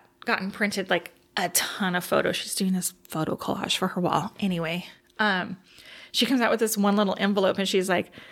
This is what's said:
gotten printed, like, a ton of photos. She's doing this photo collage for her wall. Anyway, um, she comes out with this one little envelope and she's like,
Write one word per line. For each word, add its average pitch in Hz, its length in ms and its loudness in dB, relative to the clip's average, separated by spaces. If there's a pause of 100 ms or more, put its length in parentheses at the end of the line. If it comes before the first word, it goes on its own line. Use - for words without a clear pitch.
(240)
gotten 196 260 -2
printed, 202 400 -2
like, 175 220 -2 (240)
a 180 140 0
ton - 440 -2
of 180 100 -2
photos. - 320 2
She's - 180 -6
doing 190 180 0
this 185 300 -2
photo - 340 -4
collage - 400 -2
for 185 120 0
her 185 120 -4
wall. 170 400 2
Anyway, 175 460 -2 (320)
um, 190 400 0 (540)
she - 120 2
comes 247 160 2
out 226 100 4
with 226 100 2
this 220 180 0
one 202 180 4
little 202 220 2
envelope 196 400 2
and 190 100 0
she's 190 220 2
like, - 200 0 (220)